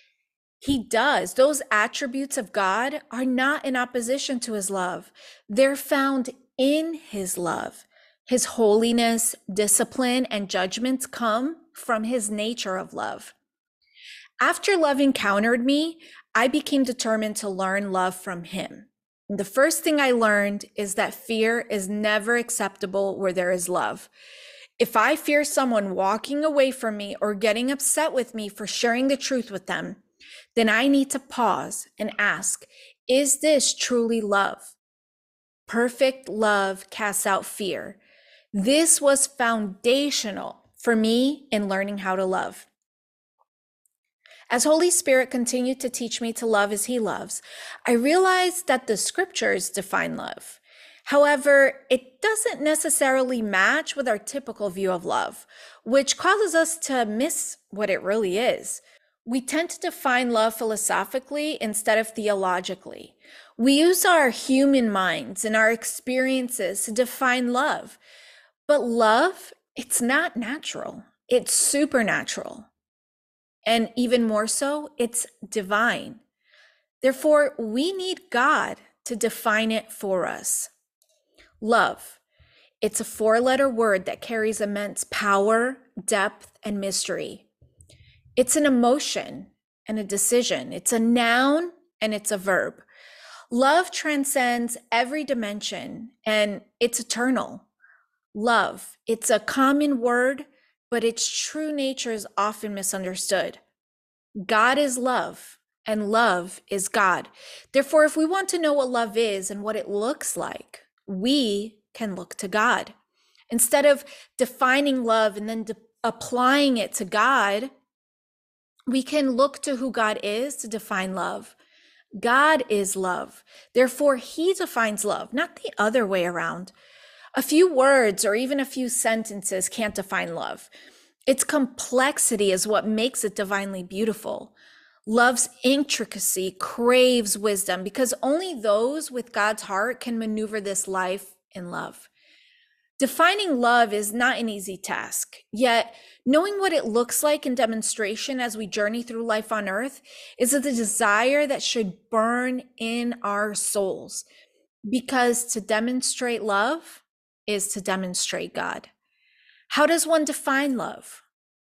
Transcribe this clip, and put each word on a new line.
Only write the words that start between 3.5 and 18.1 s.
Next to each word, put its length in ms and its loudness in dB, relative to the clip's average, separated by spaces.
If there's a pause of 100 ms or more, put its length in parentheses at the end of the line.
in 140 -2
opposition 640 -2
to 140 -6
his 160 -4
love. 420 -4 (380)
They're 260 4
found 540 0 (260)
in 380 2
his 420 -8
love. 480 -6 (420)
His 200 0 (100)
holiness, 800 4 (180)
discipline, 720 0
and 220 -6
judgments 560 -2
come 520 -2 (180)
from 300 -4
his 260 -2
nature 460 -4
of 160 -8
love. 400 -8 (1080)
After 360 2
love 240 2
encountered 640 2
me, 340 0 (360)
I 120 4
became 380 0
determined 520 -4
to 120 -6
learn 420 -2
love 240 0